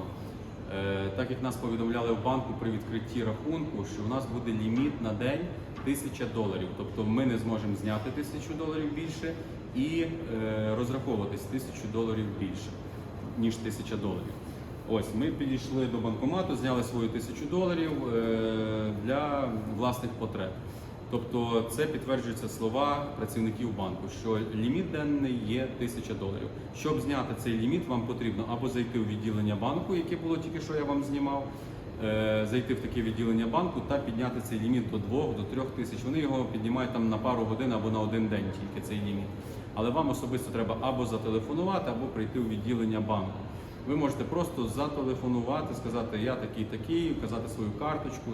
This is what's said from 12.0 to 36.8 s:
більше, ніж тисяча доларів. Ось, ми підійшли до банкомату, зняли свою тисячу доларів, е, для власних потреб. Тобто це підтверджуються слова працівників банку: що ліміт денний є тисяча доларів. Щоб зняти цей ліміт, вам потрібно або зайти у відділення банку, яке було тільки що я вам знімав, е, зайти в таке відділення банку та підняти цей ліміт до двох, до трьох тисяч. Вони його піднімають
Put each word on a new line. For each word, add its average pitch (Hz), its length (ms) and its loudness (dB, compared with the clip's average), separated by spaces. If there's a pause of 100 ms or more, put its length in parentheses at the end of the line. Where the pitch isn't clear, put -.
більше, 92 300 -4 (680)
ніж 113 180 2
тисяча 113 400 -4
доларів. 95 380 -2 (560)
Ось, 107 160 4 (100)
ми 131 120 2
підійшли 131 580 0
до 117 120 0
банкомату, 127 580 2
зняли 123 280 2
свою 117 260 0
тисячу - 420 -4
доларів, 170 400 2 (240)
е, 110 800 2 (120)
для 139 440 2 (280)
власних 120 340 0
потреб. 104 380 -2 (600)
Тобто 117 600 2
це 151 140 2
підтверджуються 120 640 -2
слова 139 560 2 (120)
працівників 110 600 0
банку: 92 260 -2 (180)
що 110 180 2 (160)
ліміт 151 360 2
денний 143 560 2
є 127 200 2 (120)
тисяча 117 340 -2
доларів. 98 340 -2 (300)
Щоб 151 240 0
зняти 131 420 0
цей 117 140 2
ліміт, 135 300 2
вам 123 140 2
потрібно 113 500 0
або 120 180 0
зайти 117 300 0
у 107 40 2
відділення 104 520 2
банку, 143 400 0
яке 170 200 0
було 160 220 0
тільки - 220 -4
що 151 160 -2
я 147 80 2
вам 143 200 2
знімав, 139 440 0 (560)
е, 107 460 4
зайти 123 240 2
в 107 60 2
таке 117 220 0
відділення 113 460 4
банку 156 400 2
та 143 100 2
підняти 123 440 0
цей 110 180 -2
ліміт 117 320 4
до 113 60 0
двох, 110 380 2
до 104 80 -2
трьох 127 220 -2
тисяч. 110 400 -4
Вони 143 140 2
його 135 260 2
піднімають 117 480 0